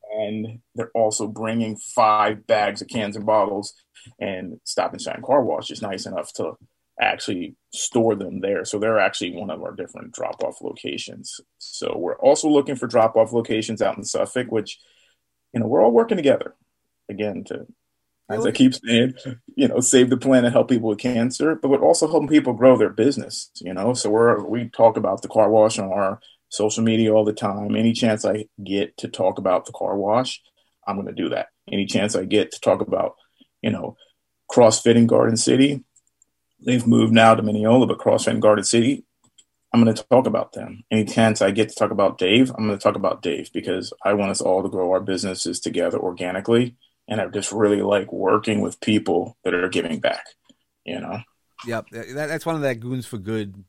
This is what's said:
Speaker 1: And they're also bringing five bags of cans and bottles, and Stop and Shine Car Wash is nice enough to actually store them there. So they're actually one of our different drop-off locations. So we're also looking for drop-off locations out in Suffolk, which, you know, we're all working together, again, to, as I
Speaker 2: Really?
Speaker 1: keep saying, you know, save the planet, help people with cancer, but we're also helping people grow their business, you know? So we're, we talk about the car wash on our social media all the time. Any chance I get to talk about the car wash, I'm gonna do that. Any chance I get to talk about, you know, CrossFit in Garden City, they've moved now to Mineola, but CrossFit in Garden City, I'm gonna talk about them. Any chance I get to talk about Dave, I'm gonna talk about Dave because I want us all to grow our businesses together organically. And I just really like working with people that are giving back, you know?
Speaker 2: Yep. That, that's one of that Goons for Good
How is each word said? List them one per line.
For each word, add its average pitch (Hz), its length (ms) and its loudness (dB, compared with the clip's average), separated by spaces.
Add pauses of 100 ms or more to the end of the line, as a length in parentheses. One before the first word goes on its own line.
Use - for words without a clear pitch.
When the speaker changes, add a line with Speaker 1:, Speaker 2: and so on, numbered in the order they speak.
(100)
Speaker 1:
And 107 500 -8 (140)
they're 117 200 -10
also 113 340 0
bringing 110 480 -4
five 107 720 0
bags 104 360 0
of - 60 -14
cans 104 260 -4
and 104 120 -8
bottles, 104 480 0 (440)
and 95 460 -8
Stop - 280 -4
and - 100 -14
Shine - 200 -10
Car 120 220 2
Wash - 260 -4
is - 120 -12
nice 98 240 -8
enough - 280 -10
to 87 200 -6 (460)
actually 95 540 -4 (180)
store 113 440 0
them 98 240 -10
there. 95 240 -2
So 107 140 -8
they're 110 200 0
actually 95 380 -2
one 98 140 -10
of 85 120 -10
our 90 100 -10
different - 400 -14
drop-off - 500 -8
locations. - 760 -12 (180)
So - 380 -10
we're 85 220 -6
also 151 300 4
looking 143 260 2
for 123 140 -8
drop-off 113 440 4
locations 110 500 -2
out 98 160 -2
in 98 60 -12
Suffolk, 110 460 -4
which, 110 300 -4 (720)
you 117 80 -2
know, 110 60 0
we're 151 180 4
all 240 80 6
working 233 240 4
together, 139 380 0 (540)
again, 101 360 -6
to, - 220 -12 (640)
as - 0 -
I 107 60 -4
Speaker 2:
Really? - 160 0
Speaker 1:
keep 131 220 4
saying, 120 400 0 (400)
you 135 140 2
know, - 120 -2
save 123 300 6
the 131 60 2
planet, 123 360 2
help 117 180 2
people 110 180 0
with 104 100 -2
cancer, 123 560 -2
but 139 140 -4
we're 139 160 2
also 165 240 4
helping 156 200 0
people 143 260 2
grow 127 220 8
their 107 140 2
business, - 600 -2 (100)
you 92 140 -10
know? 104 200 -2
So 110 160 -4
we're, 110 340 4
we 113 260 -6
talk 113 260 4
about 95 260 -2
the - 60 -10
car 107 220 4
wash 110 280 4
on 95 140 -4
our 98 260 -2 (300)
social 107 340 -2
media 113 300 2
all 107 120 6
the 104 80 0
time. 104 440 -4
Any 113 160 2
chance 113 320 0
I 107 220 -2 (160)
get 98 360 -4
to 135 100 -10
talk 95 300 -2
about 92 280 0
the - 60 -20
car 95 240 -6
wash, 107 440 -2 (460)
I'm 101 100 -4
gonna 98 160 -8
do 85 160 -4
that. - 200 -6 (220)
Any 98 160 -4
chance 101 300 -2
I 92 80 -2
get 98 280 0
to - 80 -16
talk 95 200 0
about, 92 360 -4 (460)
you - 80 -2
know, - 260 -8 (540)
CrossFit 117 460 6
in 117 100 6
Garden 113 300 4
City, 131 480 2 (800)
they've 120 220 0
moved 113 260 4
now 113 220 10
to 110 80 0
Mineola, 110 440 4
but - 120 -4
CrossFit - 340 2
in 113 80 -2
Garden 107 240 4
City, 120 400 2 (680)
I'm 117 80 6
gonna 113 140 6
talk 127 320 2
about - 260 -4
them. - 380 -16
Any 110 140 2
chance 110 380 2
I 101 80 4
get 104 180 0
to - 60 -18
talk - 160 0
about 98 280 0
Dave, 117 320 4
I'm 110 160 -6
gonna 101 120 -2
talk 104 180 2
about 98 260 -4
Dave 76 300 -6
because 90 400 -6 (120)
I 101 100 2
want 101 160 0
us 95 100 -4
all 92 220 0
to 95 60 -4
grow 92 240 -2
our 92 80 2
businesses 92 600 -6
together 87 380 -2
organically. 95 800 -2 (320)
And 107 120 -4
I 92 60 -4
just 98 260 -8
really 104 300 2
like 98 300 -2
working 104 480 0
with - 200 -6
people 104 600 -2
that 90 120 -2
are 90 140 -2
giving 82 300 -4
back, - 280 -4 (580)
you - 160 -10
know? 101 200 -10 (460)
Speaker 2:
Yep. 113 240 -8
That, 127 380 -10
that's 156 180 -6
one 165 80 -2
of 151 80 -4
that 127 180 -2
Goons 123 260 -8
for 120 120 -12
Good 101 500 -8